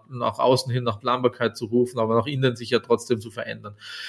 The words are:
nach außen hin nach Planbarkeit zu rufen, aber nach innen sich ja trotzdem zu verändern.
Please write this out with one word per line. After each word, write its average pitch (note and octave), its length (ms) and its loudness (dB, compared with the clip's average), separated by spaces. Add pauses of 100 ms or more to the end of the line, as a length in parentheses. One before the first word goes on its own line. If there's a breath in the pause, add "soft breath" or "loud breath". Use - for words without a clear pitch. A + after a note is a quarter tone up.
nach A#2+ 300 -4
außen B2+ 340 4
hin B2 120 0
nach A2 160 -2
Planbarkeit B2 560 0
zu - 80 -8
rufen, A#2+ 340 0
aber A2+ 160 2
nach A2+ 120 2
innen C3 280 0
sich A2+ 160 -10
ja A#2 140 4
trotzdem A#2 340 0
zu G#2+ 120 -12
verändern. A2 440 -10 (340 loud breath)